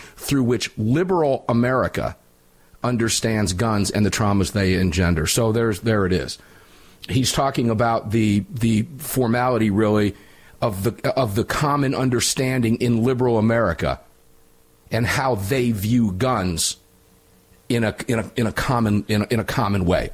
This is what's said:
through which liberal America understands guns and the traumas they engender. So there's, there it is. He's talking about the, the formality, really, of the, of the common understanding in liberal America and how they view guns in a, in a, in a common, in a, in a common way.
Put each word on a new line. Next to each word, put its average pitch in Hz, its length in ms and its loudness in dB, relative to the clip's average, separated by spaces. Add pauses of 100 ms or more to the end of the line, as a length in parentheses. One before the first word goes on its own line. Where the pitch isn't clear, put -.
(160)
through - 260 -2
which 120 340 -2
liberal 147 720 0
America 120 680 0 (680)
understands 110 720 0
guns 104 380 0
and 104 120 0
the 101 60 2
traumas 101 440 0
they 95 200 2
engender. 87 540 2
So 113 240 0
there's, 110 300 0
there 107 260 2
it 90 40 -2
is. 76 280 -4 (680)
He's 127 240 0
talking 135 380 0
about 113 400 0
the, 104 400 2
the 113 380 0 (100)
formality, 120 720 0
really, 104 460 2 (480)
of 98 200 -4
the, - 320 -2
of 113 200 -2
the 107 80 2
common 143 500 0
understanding 123 840 0
in 120 260 0
liberal 123 340 2
America 104 640 0 (880)
and 117 160 0
how 131 300 0
they 120 360 0
view 110 420 2
guns 92 640 -2 (920)
in 117 140 0
a, 107 120 0 (120)
in 120 100 0
a, 101 180 -4
in 117 120 0
a 95 40 -4
common, 110 560 0
in 104 140 0
a, 101 40 -2
in 113 140 -2
a 104 40 -2
common 101 420 -2
way. 87 280 2